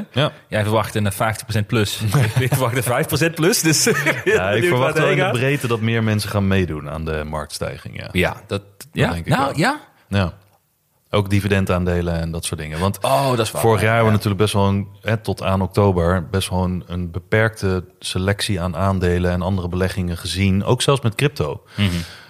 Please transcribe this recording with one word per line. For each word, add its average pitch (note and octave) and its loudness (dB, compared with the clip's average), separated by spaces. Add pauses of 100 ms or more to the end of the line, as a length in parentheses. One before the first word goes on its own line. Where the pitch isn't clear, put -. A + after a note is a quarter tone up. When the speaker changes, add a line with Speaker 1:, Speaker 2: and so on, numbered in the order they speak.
(120)
Speaker 1:
Ja. C#3+ 0 (160)
Speaker 2:
Jij G#2 -2
verwacht G#2+ 0
een, G#2+ 0
eh, G#2+ 0
vijftig A2 -2
procent A2 -2
plus. G#2+ 0 (180)
Speaker 1:
<laughs> A2+ 2
Speaker 2:
Ik B2+ 0
verwacht B2 0
een B2 0
vijf B2+ 0
procent D#3+ 0
plus, E3 2
dus D#3+ 2
<laughs> - -
Speaker 1:
Ja, A#3+ 4
ik - 0 (200)
Speaker 2:
benieuwd G#3+ 4
waar G2+ 2
Speaker 1:
verwacht C#3 2
Speaker 2:
het D#3+ -2
Speaker 1:
wel D3+ 4
Speaker 2:
heen C#3+ 4
Speaker 1:
in C#3+ 2
de C#3 2
Speaker 2:
gaat. - 0
Speaker 1:
breedte C3 0
dat A#2 0
meer A2+ 2
mensen G#2+ 0
gaan G2+ 2
meeduiten D#2+ 0
aan D#2+ -6
de D#2 -2
markstijging, D2+ -8
ja. - -12
Speaker 2:
Ja, E2+ 0 (140)
dat, G2 -4 (160)
Speaker 1:
Dat - -20
Speaker 2:
ja? - 0
Speaker 1:
denk E2 -6
ik - -2
Speaker 2:
Nou, - 2
Speaker 1:
wel. - -4
Speaker 2:
ja? B3+ 0 (280)
Speaker 1:
Ja. G2 0 (760)
Ook G2+ 0
dividendaandelen F2+ 0
en E2 -4
dat E2 -6
soort - -6
dingen. D#2 -8
Want G2 0
Speaker 2:
Oh, C3+ 0
dat B2 0
is A2 -2
waar. D2 -6
Speaker 1:
vorig A2+ 4
jaar A2 4
hebben A#2 4
we G#2+ 4
Speaker 2:
Ja. G#2 -2
Speaker 1:
natuurlijk G2+ 0
best G#2 2
wel G2 2
een, G2 0 (140)
hè, G#2+ -2
tot - -6
aan F#2+ 0
oktober, F2+ 2
best F#2+ -2
wel F2+ 0
een, F2+ -2
een F2+ -6
beperkte F#2+ 0 (160)
selectie F#2+ -2
aan F2 -4
aandelen F2+ 2
en F2+ -2
andere F2+ -2
beleggingen F2+ -2
gezien. F#2+ 0
Ook B2+ 2
zelfs C#3 2
met A2 -2
crypto. B2+ -2 (120)
Speaker 2:
Mhm. G2+ 2 (420)